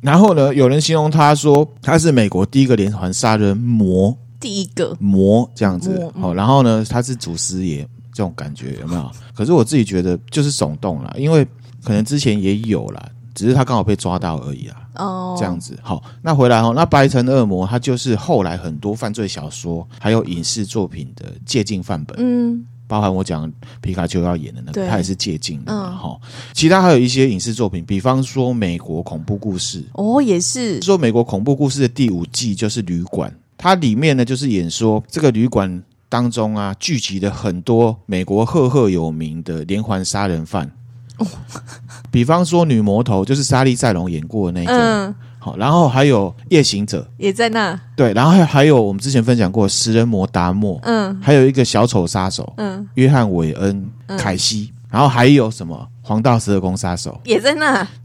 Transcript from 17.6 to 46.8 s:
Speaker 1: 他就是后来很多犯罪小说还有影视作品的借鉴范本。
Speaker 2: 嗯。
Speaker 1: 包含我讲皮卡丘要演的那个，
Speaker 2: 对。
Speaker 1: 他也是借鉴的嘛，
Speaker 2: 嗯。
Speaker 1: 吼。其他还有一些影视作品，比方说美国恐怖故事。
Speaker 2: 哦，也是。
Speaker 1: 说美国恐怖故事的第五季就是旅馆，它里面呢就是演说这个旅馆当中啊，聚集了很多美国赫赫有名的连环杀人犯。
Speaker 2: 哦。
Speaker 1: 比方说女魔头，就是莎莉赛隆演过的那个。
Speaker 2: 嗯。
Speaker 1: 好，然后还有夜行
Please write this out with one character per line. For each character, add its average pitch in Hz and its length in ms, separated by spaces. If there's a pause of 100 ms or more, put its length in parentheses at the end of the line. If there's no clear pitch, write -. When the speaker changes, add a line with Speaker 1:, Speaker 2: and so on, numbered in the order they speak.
Speaker 1:
他 117 120
就 123 180
是 120 180
后 120 300
来 87 120
很 82 200
多 104 180
犯 110 180
罪 110 140
小 76 240
说 85 360 (120)
还 104 140
有 113 120
影 85 180
视 104 220
作 98 220
品 78 300
的 - 160 (120)
借 113 200
鉴 98 180
范 80 220
本。 - 160
Speaker 2:
嗯。 240 440 (240)
Speaker 1:
包 107 140
含 98 120
我 95 80
讲 78 300 (300)
皮 92 100
卡 90 140
丘 85 160
要 87 120
演 69 200
的 60 100
那 69 80
个， 196 80
Speaker 2:
对。 185 80
Speaker 1:
他 139 80
也 90 60
是 95 120
借 90 220
鉴 80 280
的 151 80
嘛， 190 200
Speaker 2:
嗯。 185 40
Speaker 1:
吼。 - 240 (320)
其 - 160
他 190 140
还 180 80
有 143 80
一 123 80
些 131 220
影 104 100
视 117 140
作 110 160
品， 85 160
比 98 160
方 131 200
说 127 320
美 98 260
国 82 220
恐 80 220
怖 101 140
故 98 200
事。 85 360
Speaker 2:
哦， 240 280
也 202 200
是。 202 420
Speaker 1:
说 185 160
美 120 140
国 117 100
恐 104 220
怖 139 100
故 139 160
事 135 120
的 123 60
第 120 220
五 85 160
季 110 280
就 107 140
是 113 140
旅 87 220
馆， 82 280 (240)
它 185 200
里 139 180
面 143 220
呢 123 80
就 127 100
是 131 160
演 90 180
说 107 380
这 - 140
个 147 100
旅 110 160
馆 92 360 (260)
当 120 220
中 110 260
啊， 101 240
聚 151 180
集 98 220
了 101 100
很 92 300
多 113 340 (120)
美 92 180
国 101 180
赫 127 280
赫 127 180
有 80 240
名 78 300
的 82 240
连 98 160
环 101 200
杀 101 240
人 82 200
犯。 80 200 (520)
Speaker 2:
哦。 220 80 (840)
Speaker 1:
比 120 140
方 165 180
说 170 220
女 127 160
魔 104 240
头， 101 180
就 127 120
是 139 100
莎 135 200
莉 131 100
赛 120 180
隆 90 180
演 78 160
过 104 240
的 87 80
那 87 80
个。 247 60
Speaker 2:
嗯。 220 420 (260)
Speaker 1:
好， - 160
然 113 140
后 170 180
还 131 180
有 101 280 (140)
夜 160 120
行 104 240